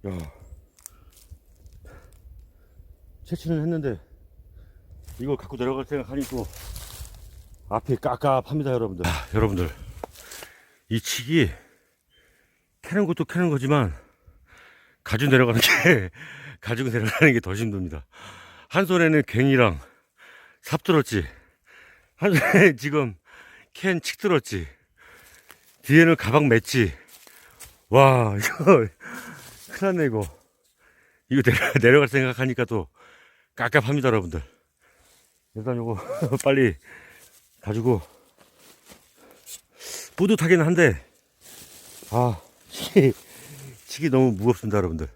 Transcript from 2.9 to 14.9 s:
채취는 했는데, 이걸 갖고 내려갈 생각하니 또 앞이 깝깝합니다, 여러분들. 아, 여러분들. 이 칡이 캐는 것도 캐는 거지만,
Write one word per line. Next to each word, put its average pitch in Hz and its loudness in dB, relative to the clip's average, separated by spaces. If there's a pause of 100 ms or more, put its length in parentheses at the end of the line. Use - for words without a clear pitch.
채취는 165 -6
했는데, 151 -4 (1200)
이걸 135 -4
갖고 - -14
내려갈 131 -4
생각하니 135 -6
또 120 -6 (1200)
앞이 113 -4
깝깝합니다, 135 -2
여러분들. 98 -4
아, 78 -6
여러분들. 98 0 (1200)
이 113 -2
칡이 127 0 (1300)
캐는 202 -2
것도 165 -4
캐는 175 -2
거지만, 135 0 (1080)